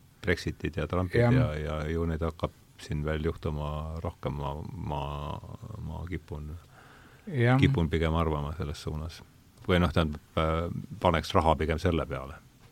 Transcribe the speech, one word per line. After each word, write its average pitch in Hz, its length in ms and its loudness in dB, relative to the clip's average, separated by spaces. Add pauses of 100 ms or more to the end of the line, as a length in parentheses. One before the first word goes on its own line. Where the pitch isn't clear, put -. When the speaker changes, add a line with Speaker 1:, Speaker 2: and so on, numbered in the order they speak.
(220)
Speaker 1:
Brexitid - 560 -2
ja 78 80 0
Trumpid 90 380 0
Speaker 2:
Jah. 120 100 6
Speaker 1:
ja, 127 240 4
ja 76 320 -4
ju 82 160 0
neid 82 160 -2
hakkab - 320 -2 (240)
siin 76 240 -4
veel 78 240 -2
juhtuma 76 720 -4
rohkem, 82 400 -6
ma, 71 140 -4 (340)
ma, 73 120 -4 (840)
ma 80 240 -8
kipun, 78 380 -10 (840)
Speaker 2:
Jah. 127 320 4
Speaker 1:
kipun 92 320 6
pigem 80 240 2
arvama 78 400 0
selles 76 240 -6
suunas. 78 380 -8 (500)
Või 90 160 6
noh, 85 80 4
tähendab, 76 300 2 (180)
äh, 80 300 2 (340)
paneks 85 320 4
raha 80 240 6
pigem 78 240 0
selle 82 240 2
peale. 65 300 -8 (360)